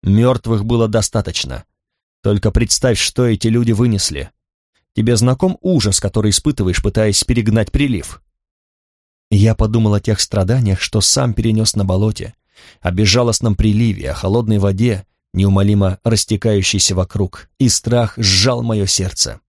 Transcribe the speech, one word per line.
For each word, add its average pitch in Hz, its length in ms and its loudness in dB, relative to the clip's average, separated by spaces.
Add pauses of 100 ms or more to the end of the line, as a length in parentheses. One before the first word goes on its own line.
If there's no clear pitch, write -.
"Мёртвых 110 600 2
было 113 240 0
достаточно. 104 760 -4 (580)
Только 104 280 0
представь, 120 500 0
что - 260 -2
эти 113 220 0
люди 117 240 2
вынесли. 101 580 -2 (640)
Тебе 113 220 0
знаком 131 440 0
ужас, 127 400 0
который 104 300 0
испытываешь, 98 520 -2
пытаясь 107 420 0
перегнать 110 480 0
прилив?" 131 500 -4 (1080)
Я 107 240 4
подумал 110 400 0
о 101 60 0
тех 107 200 -2
страданиях, 101 600 0
что - 200 -2
сам 123 340 0
перенёс 110 400 0
на 101 100 0
болоте, 101 500 -2 (460)
о 90 100 -2
безжалостном 107 680 2
приливе, 104 540 0
о 67 40 -6
холодной 107 440 0
воде, 98 480 0 (260)
неумолимо 98 680 2
растекающейся 104 920 0
вокруг, 92 540 -4 (100)
и 131 100 4
страх 117 480 0
сжал 113 460 0
моё 110 240 -2
сердце. - 640 -4